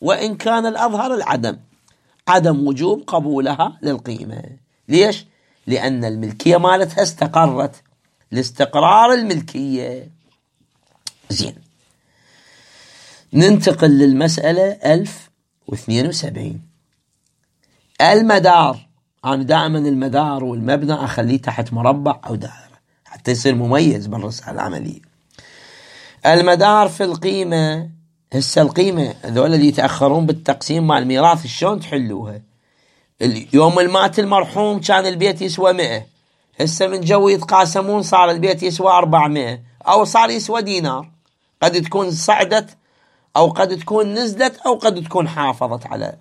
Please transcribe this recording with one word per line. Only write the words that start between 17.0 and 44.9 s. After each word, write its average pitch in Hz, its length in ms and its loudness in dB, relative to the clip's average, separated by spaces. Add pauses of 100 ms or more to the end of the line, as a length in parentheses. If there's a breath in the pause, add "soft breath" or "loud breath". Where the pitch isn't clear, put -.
المدار، 175 840 4 (380)
أنا 135 180 -2
دائمًا 156 360 0
المدار 139 640 -2
والمبنى 127 500 -2
أخليه 120 480 -2
تحت 117 320 -6
مربع 139 540 -2
أو 117 80 -8
دائرة - 440 -14 (260)
حتى - 260 -8
يصير 123 240 0
مميز 120 520 0
بالرسالة 104 440 -10
العملية. 82 560 -10 (1160 loud breath)
المدار 180 640 4
في 170 140 -6
القيمة، 170 880 -2 (440)
هسه 135 280 0
القيمة 160 640 0
هذول 131 300 0
اللي 147 140 4
يتأخرون 139 580 0
بالتقسيم 156 640 -2
مال 147 100 2
الميراث 139 500 2
شلون 190 320 -2
تحلوها؟ 107 600 -8 (800)
اليوم 143 580 2
المات 190 400 2
المرحوم 202 600 0
كان 190 260 0
البيت 180 360 -2
يسوى 185 320 0
مائة، 117 320 -4 (540)
هسه 160 280 -2
من 185 140 -6
جو 196 280 4
يتقاسمون 196 720 0
صار 180 300 4
البيت 170 320 -2
يسوى 180 280 0
أربعمائة 151 720 2 (260 soft breath)
أو 202 160 4
صار 226 260 2
يسوى 226 320 -4
دينار. 160 500 -6 (500)
قد 175 200 2
تكون 185 300 -4
صعدت 202 640 -2 (580)
أو 165 140 4
قد 175 280 -2
تكون 208 360 -2
نزلت 240 440 -2
أو 254 180 -2
قد 202 280 -2